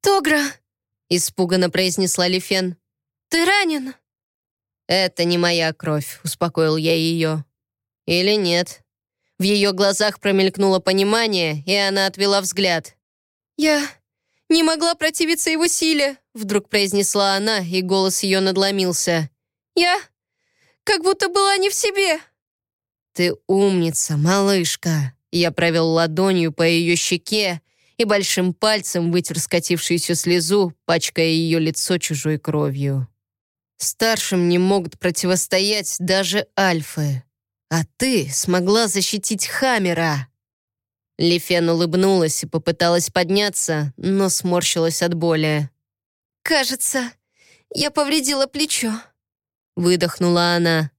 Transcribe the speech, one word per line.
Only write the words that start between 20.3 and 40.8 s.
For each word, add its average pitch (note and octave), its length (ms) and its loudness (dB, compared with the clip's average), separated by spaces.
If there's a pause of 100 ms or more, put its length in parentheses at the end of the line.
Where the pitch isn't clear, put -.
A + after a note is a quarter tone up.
как F#4 140 0
будто F#4+ 260 0
была G4 280 2
не G4 120 0
в G4+ 40 -4
себе». F#4+ 460 0 (960)
«Ты F3 220 0 (120)
умница, F#3 680 2
малышка». E3+ 960 0 (180)
Я E3+ 200 0
провел E3 420 0
ладонью E3 580 2
по E3 120 -2
ее E3+ 320 2
щеке F3+ 640 -4 (360)
и A#3 60 0
большим F#3+ 480 2
пальцем F3+ 600 0
вытер E3+ 280 -2
скатившуюся E3+ 760 -2
слезу, F3 580 0 (120)
пачкая E3 420 0
ее E3 320 2
лицо D#3+ 400 -2
чужой D3+ 400 -4
кровью. C#3 680 -2 (680)
«Старшим G#3 720 0
не F3 80 4
могут F#3 400 0
противостоять F#3 1000 -2
даже F#3 480 0 (100)
альфы. D#3 640 -2 (460)
А D#3+ 140 0 (140)
ты A#3 340 0
смогла F#3 560 0
защитить G3 580 -4
Хаммера». E3+ 840 0 (920)